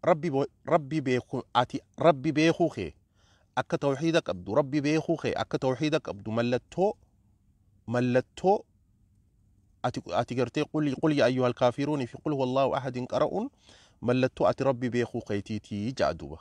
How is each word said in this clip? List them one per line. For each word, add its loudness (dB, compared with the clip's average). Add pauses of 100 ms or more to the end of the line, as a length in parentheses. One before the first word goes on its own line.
Rabbi 2
bo-, 2 (200)
Rabbi 0
beeku-, -2 (120)
ati 0 (180)
Rabbi 2
beekuu 2
kee -8 (640)
akka -2
tawxiida 2
qabdu, -6
Rabbi 2
beekuu 0
kee -2
akka -4
tawxiida 0
qabdu -10
mallattoo, -2 (960)
mallattoo 0 (1160)
ati, -4 (100)
ati -2
gartee -2
"قل، 0
قل 4
يا 4
أيها 2
الكافرون" 0
fi -16
"قل -2
هو 0
الله 2
أحد" -6
qara'uun -2 (520)
mallattoo 2
ati 2
Rabbi 0
beekuu -2
keetiitii -6
jaa 2
duuba. -12